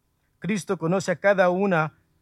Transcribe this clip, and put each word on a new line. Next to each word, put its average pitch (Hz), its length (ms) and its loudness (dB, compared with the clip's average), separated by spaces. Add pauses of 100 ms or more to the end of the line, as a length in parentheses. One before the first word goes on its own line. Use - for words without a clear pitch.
(380)
Cristo 185 400 -6
conoce 180 340 -2
a 160 40 -2
cada 190 340 2
una 180 440 0 (280)